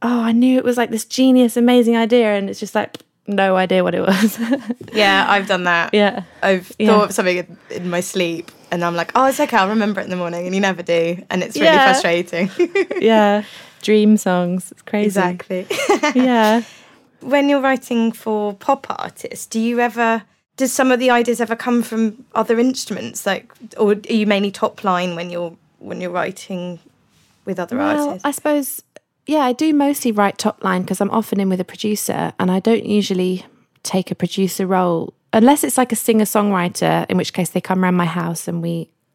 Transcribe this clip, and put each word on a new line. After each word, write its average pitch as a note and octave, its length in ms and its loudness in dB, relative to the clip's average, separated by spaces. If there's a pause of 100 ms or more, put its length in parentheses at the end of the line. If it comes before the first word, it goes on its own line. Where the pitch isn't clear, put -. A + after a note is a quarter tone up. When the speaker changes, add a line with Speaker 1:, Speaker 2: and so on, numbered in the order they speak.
Speaker 1:
"Oh, A#3+ 220 0
I A3+ 100 0
knew B3+ 260 4
it B3+ 60 -2
was, A#3+ 120 0
like, A#3 140 -2
this A3 140 -6
genius, B3+ 520 2
amazing A#3+ 400 4
idea." A3+ 400 2
And G3 120 -4
it's G3 120 -10
just G#3 140 -10
like, - 240 -4 (280)
no G3 300 2
idea F#3 280 2
what F3 100 -2
it F3+ 60 -2
was. G3 380 0 (280)
<laughs> - 260 -10
Speaker 2:
Yeah, G3 360 4
I've G3 180 -4
done F3+ 180 -2
that. E3+ 300 0
Speaker 1:
Yeah. G3+ 300 2 (180)
Speaker 2:
I've F#3 360 0
Speaker 1:
Yeah. G#3+ 100 2
Speaker 2:
thought G#3 220 6
of - 40 -8
something F3+ 220 0
in, E3+ 220 -10 (120)
in F3+ 200 -8
my F3 100 -2
sleep E3+ 500 -4 (200)
and F3 140 -4
I'm E3+ 120 0
like, E3+ 180 -4
"Oh, C4 120 4
it's C4+ 140 0
okay, D4 160 0
I'll F#3+ 120 4
remember G#3 320 -2
it G#3 40 -6
in F#3 60 -10
the F3+ 60 -6
morning." F3 300 -6
And F#3 80 -6
you G3 60 0
never F#3+ 220 0
do. E3+ 480 0
And F#3 120 -2
it's - 140 -8
really D4+ 100 2
Speaker 1:
Yeah. C#4 260 6
Speaker 2:
frustrating. F#3 640 0
<laughs> F4+ 440 -2
Speaker 1:
Yeah. G#3 440 4 (380)
Dream G#3+ 360 4
songs. F3+ 540 -2
It's - 100 -20
crazy. G#3 240 -2
Speaker 2:
Exactly. F#3 600 -2 (240)
<laughs> D4+ 240 0
Speaker 1:
Yeah. A#3 480 4 (580)
Speaker 2:
When C#4 280 0
you're C#4+ 140 2
writing A#3+ 500 0
for G#3 420 -4
pop C4+ 360 -2
artists, - 560 -10
do A3+ 120 -6
you A#3 220 -2
ever, A3+ 420 0 (340)
does C4 160 0
some C4 200 2
of B3 80 2
the B3+ 100 2
ideas A#3+ 300 2
ever A3+ 160 -2
come A#3+ 260 0
from A3 520 -4
other A3+ 240 0
instruments? A3+ 640 -4
Like, - 260 -4 (280)
or G#3 140 4
are G#3 200 -4
you G#3+ 140 2
mainly G3+ 240 0
top - 340 -6
line F3+ 320 0
when F3 140 -8
you're, E3+ 260 -8 (220)
when F#3 240 -12
you're F3+ 80 -8
writing F3+ 680 -8 (680)
with F#3 120 -8
other F#3 200 -6
Speaker 1:
Well, D4 300 -2
Speaker 2:
artists? F#3 180 -8
Speaker 1:
I C#4+ 60 -2
suppose, D4 500 -4 (440)
yeah, D4+ 140 0
I B3+ 140 2
do D#4 180 -2
mostly C#4 400 0
write G3+ 240 2
top - 260 -4
line F#3 220 0
'cause F#3 160 -4
I'm G3+ 100 0
often G#3+ 300 -2
in G3 80 0
with F#3 120 0
a F3+ 40 -4
producer, - 760 -4
and F3+ 120 0
I F#3 100 0
don't A3+ 240 2
usually F#3 640 0 (360)
take - 280 -4
a F3+ 40 -4
producer F#3 520 -2
role F3+ 480 0 (180)
unless B3+ 320 6
it's, C4+ 140 -2
like, B3 140 2
a A3 40 -2
singer-songwriter, F#3+ 1120 0
in F#3 80 0
which - 160 -2
case F3 180 -2
they F3+ 120 -2
come F#3 200 0
around F#3 120 2
my F3 100 2
house E3 440 -4
and E3+ 140 -6
we, E3+ 280 -6 (240)